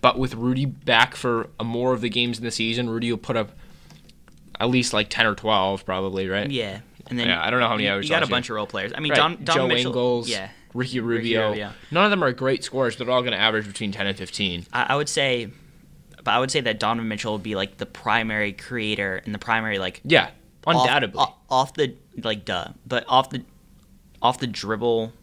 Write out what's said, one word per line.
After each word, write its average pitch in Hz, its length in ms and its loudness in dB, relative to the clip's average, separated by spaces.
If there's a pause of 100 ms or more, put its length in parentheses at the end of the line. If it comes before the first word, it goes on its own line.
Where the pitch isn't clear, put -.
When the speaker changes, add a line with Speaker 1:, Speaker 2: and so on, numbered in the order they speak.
Speaker 1:
But 127 180 4
with 131 160 -2
Rudy 127 320 0
back 123 480 4
for 117 340 -2 (120)
a 113 40 -2
more 120 280 0
of 120 80 0
the 120 80 -2
games 120 300 -2
in 117 60 -10
the 117 60 -2
season, 113 400 -2
Rudy 117 200 -2
will 110 80 0
put - 180 -4
up 107 140 -2 (1080)
at 113 120 2
least, 123 220 2
like, 107 160 2
ten 117 180 4
or 104 80 2
twelve, 98 520 0
probably, 95 420 -2
right? 101 220 -2
Speaker 2:
Yeah. 110 300 -6 (280)
And 123 100 -6
then 117 100 0
Speaker 1:
Yeah, 85 160 2
I 101 60 0
don't 123 100 2
know 117 80 4
how 117 60 2
many 107 100 0
Speaker 2:
you, 101 60 2
Speaker 1:
average 98 160 -2
Speaker 2:
you - 40 -4
got 160 60 2
a 170 60 2
Speaker 1:
last 143 80 -2
year. 120 60 2
Speaker 2:
bunch 123 140 -4
of 107 60 -4
role 104 100 -4
players. 104 300 -6
I - 40 -8
mean, 151 120 -2
Speaker 1:
Right. 147 40 4
Speaker 2:
Don, 151 280 2
Don 165 120 2
Speaker 1:
Joe 131 120 2
Speaker 2:
Mitchell, 123 240 0
Speaker 1:
Ingles, 120 360 0
Speaker 2:
yeah. 98 200 -4 (260)
Speaker 1:
Ricky 127 260 -2
Speaker 2:
Ricky 117 340 0
Speaker 1:
Rubio. 110 160 2
Speaker 2:
Rubio. 104 220 -6 (200)
Speaker 1:
None 175 120 4
of 208 60 4
them 185 140 2
are 127 80 2
great 131 320 0
scorers, 127 320 0
but 123 100 -6
they're 123 80 2
all 123 80 4
gonna 117 140 0
average 107 300 2
between 101 260 -6
ten 98 140 -2
and 98 120 -2
fifteen. 90 540 -4
Speaker 2:
I, 120 180 0
I 139 60 4
would 143 120 -2
say, 127 400 0 (760)
but 107 80 0
I 117 80 4
would 131 100 0
say 151 120 0
that 107 180 -2
Donovan 113 280 0
Mitchell 107 260 -4
would 101 80 -6
be, 107 120 -6
like, 98 220 -4
the 101 100 -8
primary 107 680 -2
creator 101 720 -4
and 104 100 -8
the 104 40 -8
primary, 110 400 0
like, 92 260 -4
Speaker 1:
Yeah, 135 260 4 (360)
Speaker 2:
off, 151 160 4
Speaker 1:
undoubtedly. 127 380 2
Speaker 2:
o-, 127 140 2 (140)
off 131 260 2
the, 139 200 0 (280)
like, 107 220 -4
duh, 90 240 -4 (180)
but 123 220 -2
off 131 220 4
the, 127 120 -6 (800)
off 127 200 2
the 135 80 -4
dribble 113 640 -2 (100)